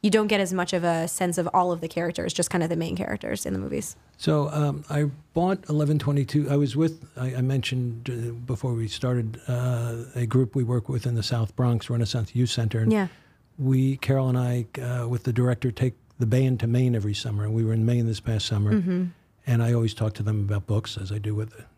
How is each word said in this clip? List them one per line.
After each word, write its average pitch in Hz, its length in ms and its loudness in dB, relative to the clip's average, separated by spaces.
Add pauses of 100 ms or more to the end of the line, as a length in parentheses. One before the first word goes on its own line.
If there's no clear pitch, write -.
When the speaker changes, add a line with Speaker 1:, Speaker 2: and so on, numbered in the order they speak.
Speaker 1:
you 208 80 4
don't 214 160 4
get 202 140 2
as 180 120 0
much 180 200 -2
of 175 100 0
a 170 240 2
sense 175 320 -2
of 170 160 0
all 180 160 4
of 170 100 -2
the 165 80 -6
characters, 170 440 -4
just - 180 -2
kind 170 140 0
of 165 60 -2
the 170 60 0
main 165 200 -4
characters - 500 -6
in - 60 -4
the - 80 -4
movies. - 340 -6 (220)
Speaker 2:
So, 151 320 0
um, 147 420 -2
I 147 140 0 (300)
bought 185 340 0
eleven 151 320 2
twenty-two. 143 500 0
I 143 60 4
was 139 180 2
with, 160 300 0 (120)
I, 127 200 -4
I 123 60 0
mentioned, 127 680 -2
uh, 117 220 -4
before 120 400 -4
we 113 160 -2
started, 120 580 -2
uh, 120 480 -2 (220)
a 120 100 0
group 120 300 2
we 127 80 2
work 117 240 -2
with 127 180 -2
in 120 80 0
the 113 80 0
South 113 320 -2
Bronx, 120 340 0
Renaissance 117 460 -2
Youth 123 160 2
Center. 113 300 0
And 113 120 4
Speaker 1:
Yeah. 196 160 2 (500)
Speaker 2:
we, 131 400 2
Carol 135 300 2
and 123 100 2
I, 123 280 0 (140)
uh, 123 280 -4
with 120 160 -2
the 127 80 0
director, 123 400 2
take 131 220 0 (260)
the 120 60 2
band 127 340 4
to 117 80 0
Maine 123 280 4
every 104 180 -2
summer. 104 300 -4
And 107 80 -2
we 113 120 2
were 110 80 2
in 113 120 2
Maine 120 220 4
this 110 140 -2
past 110 260 0
summer. 104 280 2
Speaker 1:
Mm-hmm. 180 320 2 (400)
Speaker 2:
And 117 160 4
I 120 120 4
always 113 180 2
talk 107 220 -2
to - 80 -6
them 107 180 0
about 101 260 -2
books, 110 300 -2
as 98 160 -6
I 104 60 -4
do 104 160 -4
with 107 180 -4 (260)